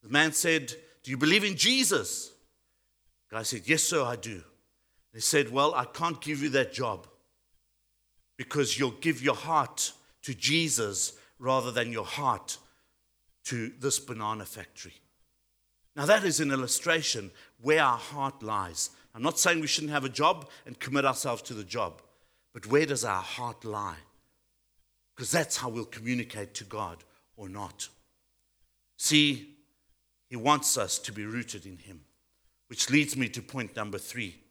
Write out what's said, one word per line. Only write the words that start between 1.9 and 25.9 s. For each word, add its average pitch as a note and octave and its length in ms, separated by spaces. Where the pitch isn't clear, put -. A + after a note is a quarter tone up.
The G#2+ 80
guy A2+ 80
said, A2 220
"Yes, D#3 160
sir, D#3 200
I A#2+ 140
do." G#2 280
He A2+ 60
said, C#3+ 300
"Well, C#3+ 240
I B2 120
can't E3+ 340
give D3 220
you D3 80
that C3 220
job G#2+ 340
because C3 420
you'll C3 120
give B2+ 320
your C3+ 120
heart - 580
to C3+ 120
Jesus B2+ 760
rather B2+ 320
than A#2+ 220
your A2 120
heart B2+ 540
to A#2+ 340
this C3 200
banana A2 480
factory." - 480
Now, D3 120
that G3+ 180
is D#3 160
an C#3+ 100
illustration C3 800
where D3+ 240
our B2 160
heart C3+ 440
lies. G2 480
I'm A2+ 100
not D#3+ 160
saying F3 220
we D3+ 60
shouldn't D3+ 260
have C#3+ 120
a C3+ 40
job D3+ 400
and - 140
commit C#3 260
ourselves B2+ 380
to - 120
the G#2 100
job, F#2 360
but - 140
where D3 200
does B2+ 180
our F#2+ 180
heart A#2+ 420
lie? G#2 340
'Cause B2 160
that's E3 280
how B2+ 100
we'll A2+ 160
communicate A2 680